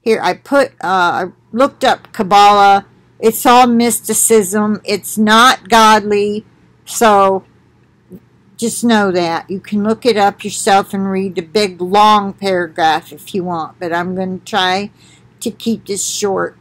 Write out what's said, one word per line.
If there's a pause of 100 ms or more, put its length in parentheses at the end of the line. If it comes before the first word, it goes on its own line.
Here,
I
put, (100)
uh,
I (260)
looked
up
Kabbalah. (340)
It's
all
mysticism.
It's
not
godly. (400)
So, (1120)
just
know
that.
You
can
look
it
up
yourself
and
read
the
big,
long
paragraph
if
you
want.
But
I'm
gonna
try (480)
to
keep
this
short.